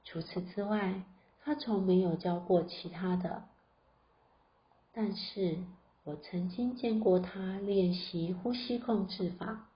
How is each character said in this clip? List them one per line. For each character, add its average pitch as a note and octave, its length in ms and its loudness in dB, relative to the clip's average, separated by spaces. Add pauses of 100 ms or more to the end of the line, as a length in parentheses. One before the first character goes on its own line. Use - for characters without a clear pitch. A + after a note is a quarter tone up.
除 E3 180 -8
此 - 180 -4
之 F3+ 220 -6
外， G3+ 400 0 (400)
他 D4 140 0
从 G3+ 260 0
没 F#3 160 6
有 F3 160 4
教 F3 240 0
过 F3+ 240 6
其 - 260 -8
他 F3+ 280 -2
的。 - 260 -4 (1500)
但 G3+ 240 -2
是 F3+ 420 -2 (460)
我 D3+ 100 -6
曾 F3+ 340 -4
经 B3 280 -2
见 A3 240 2
过 F#3 180 6
他 F#3+ 400 -4
练 G3 340 4
习 F3 400 -2
呼 A#3+ 220 -2
吸 A#3+ 240 -2
控 G#3 300 0
制 F3+ 220 -2
法 A3 460 -10